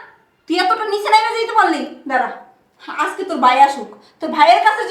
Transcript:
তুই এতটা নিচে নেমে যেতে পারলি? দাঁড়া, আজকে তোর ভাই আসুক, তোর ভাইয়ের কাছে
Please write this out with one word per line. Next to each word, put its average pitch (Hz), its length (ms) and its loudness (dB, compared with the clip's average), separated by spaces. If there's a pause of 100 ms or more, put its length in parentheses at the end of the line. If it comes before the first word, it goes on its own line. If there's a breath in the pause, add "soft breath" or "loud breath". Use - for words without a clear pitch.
(480)
তুই 339 120 -2
এতটা 427 260 0
নিচে 415 240 -4
নেমে 440 320 2
যেতে 453 120 -6
পারলি? 330 280 2 (260)
দাঁড়া, 262 220 -2 (580)
আজকে 311 360 -6
তোর 320 140 -6
ভাই 254 240 4
আসুক, 277 280 0 (300 soft breath)
তোর 311 120 -6
ভাইয়ের 311 320 4
কাছে 427 280 0